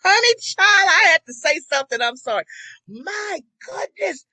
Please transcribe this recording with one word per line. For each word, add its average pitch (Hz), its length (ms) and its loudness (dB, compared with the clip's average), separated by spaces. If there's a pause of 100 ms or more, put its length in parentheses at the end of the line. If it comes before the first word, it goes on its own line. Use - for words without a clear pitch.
Honey 466 360 4
child, 392 500 2
I 370 220 4
had 320 140 4
to 247 80 -16
say - 260 -2 (100)
something. 269 320 -4
I'm 240 140 -2
sorry. 208 280 -6 (440)
My 381 520 -10 (260)
goodness. - 680 -8